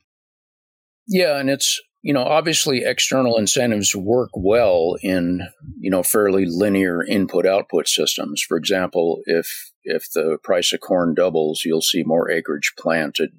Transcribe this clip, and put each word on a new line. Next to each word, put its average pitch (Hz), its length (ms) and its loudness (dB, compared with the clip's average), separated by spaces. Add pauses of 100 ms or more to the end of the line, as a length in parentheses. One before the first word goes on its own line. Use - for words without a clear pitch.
(1080)
Yeah, 180 320 0
and 135 100 -2
it's, - 320 0 (220)
you - 100 -2
know, 135 100 2
obviously 151 600 0
external 127 540 0
incentives 107 580 0
work 110 380 0
well 92 680 2
in, 90 400 0 (380)
you 98 120 -4
know, 95 120 2
fairly 101 440 2
linear 92 560 0
input-output 92 840 0
systems. 73 540 -2
For - 140 -2
example, 87 680 0
if, - 480 -4 (120)
if - 280 -4
the 78 300 0
price 87 300 0
of - 80 -6
corn 87 340 0
doubles, 80 500 0
you'll 80 160 0
see 85 220 0
more 80 280 0
acreage 80 480 -4
planted 80 600 -2